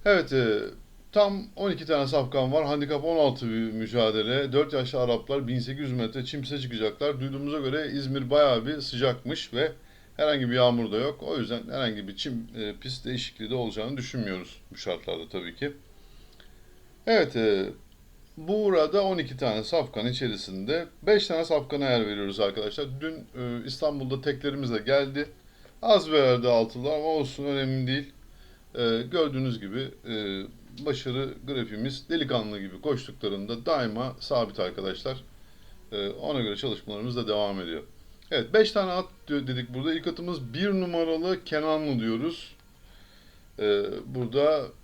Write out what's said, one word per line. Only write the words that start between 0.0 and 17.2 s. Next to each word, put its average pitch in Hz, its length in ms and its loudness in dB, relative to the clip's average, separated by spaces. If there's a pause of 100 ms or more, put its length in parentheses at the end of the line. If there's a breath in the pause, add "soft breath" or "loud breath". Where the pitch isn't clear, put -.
Evet, 175 280 6
e, 113 260 4 (520)
tam 202 320 4 (120)
on 196 160 0
iki 160 140 -6
tane 143 220 2
safkan 131 460 2
var. 156 120 4
Handikap 143 380 0
on 165 140 2
altı 131 320 4
bir 113 220 0
mücadele. 110 840 2
Dört 147 200 2
yaşlı 131 260 0
Araplar 123 480 0
bin 123 120 0
sekiz 135 220 -6
yüz 135 120 -2
metre 123 320 -2
çim 143 160 -6
piste 135 180 -6
çıkacaklar. 127 600 -2
Duyduğumuza 139 400 -4
göre 139 340 -2
İzmir 135 360 -2
bayağı 135 360 6
bir 147 160 -2
sıcakmış 127 720 -2
ve 147 180 2 (440 loud breath)
herhangi 143 340 2
bir 120 60 2
yağmur 120 360 6
da 104 60 2
yok. 139 260 -2
O 67 140 -2
yüzden 117 320 -2
herhangi 113 380 -4
bir 98 80 -12
çim, 117 320 -6 (100)
e, 104 240 -6
pist 131 240 -10
değişikliği 123 440 -8
de 123 60 -2
olacağını 117 420 -4
düşünmüyoruz 104 640 -6 (100)
bu - 60 -16
şartlarda 85 520 -6
tabii 87 260 -8
ki. 143 160 -4 (1400 soft breath)
Evet, 214 280 4